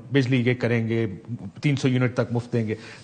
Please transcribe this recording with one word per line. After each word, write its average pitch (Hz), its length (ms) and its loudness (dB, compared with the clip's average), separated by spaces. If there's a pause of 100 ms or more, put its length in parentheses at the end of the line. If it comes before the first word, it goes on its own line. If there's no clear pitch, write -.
(140)
बिजली 131 280 4
ये 123 140 2
करेंगे, 117 520 0 (560)
तीन 147 120 2
सौ 135 120 0
यूनिट 127 280 2
तक 120 160 0
मुफ्त 117 200 -2
देंगे। 110 260 0 (260)